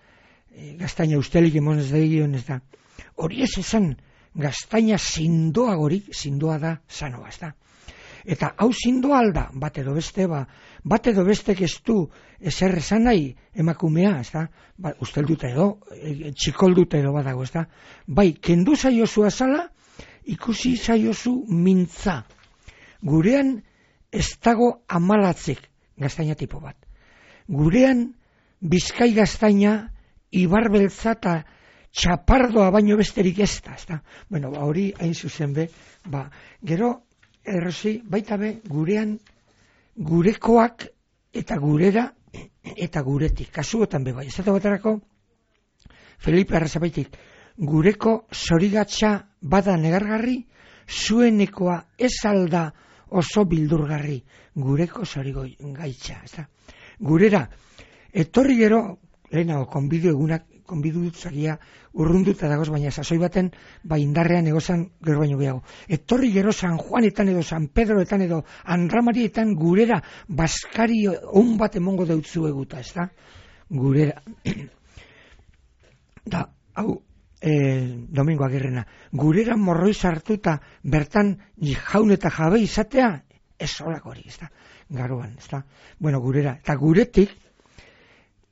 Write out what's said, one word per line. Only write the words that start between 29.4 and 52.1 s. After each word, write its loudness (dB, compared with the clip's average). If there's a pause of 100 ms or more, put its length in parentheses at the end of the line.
Ibarbeltza 2
ta -2 (560)
Txapardoa 4
baino 4
besterik 0
ez 0
da, -18
ez -20
da? -10 (260)
Bueno, -6
ba, -8
hori -2
hain -4
zuzen -8
be, -4 (420)
ba, -8 (320)
gero, -2 (400)
Errosi, -4
baita -6
be, -6 (100)
gurean, -2 (800)
gurekoak 2 (480)
eta -8
gurera 2 (640)
eta -6
guretik. -2
Kasuotan -2
be -6
bai. -10
Esate -4
baterako, 0 (1200)
Felipe 2
Arrazabaitik, -4 (420)
"Gureko 0
zorigatza 0 (100)
bada 0
negargarri, -2 (420)
zuenekoa 0 (120)
ez 0 (120)